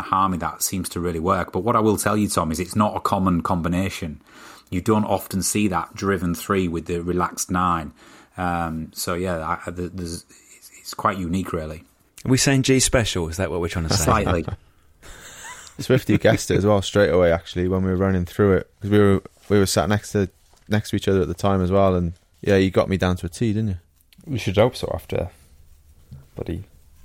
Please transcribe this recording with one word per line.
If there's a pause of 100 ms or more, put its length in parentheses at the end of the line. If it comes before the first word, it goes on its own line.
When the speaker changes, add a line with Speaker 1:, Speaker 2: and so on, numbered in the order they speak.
Speaker 1:
harmony
that
seems
to
really
work.
But
what
I
will
tell
you,
Tom,
is
it's
not
a
common
combination. (480)
You
don't
often
see
that
driven
three
with
the
relaxed
nine. (420)
Um,
so,
yeah,
I,
I,
there's, (320)
it's, (100)
it's
quite
unique,
really. (420)
Speaker 2:
Are
we
saying
G's
special?
Is
that
what
we're
trying
to
say?
Speaker 1:
Slightly.
Speaker 3:
<laughs>
Swifty
guessed
it
as
well
straight
away,
actually,
when
we
were
running
through
it, (120)
'cause
we
were, (260)
we
were
sat
next
to, (380)
next
to
each
other
at
the
time
as
well,
and, (280)
yeah,
you
got
me
down
to
a
T,
didn't
you? (480)
Speaker 4:
We
should
hope
so
after, (1080)
buddy, (420)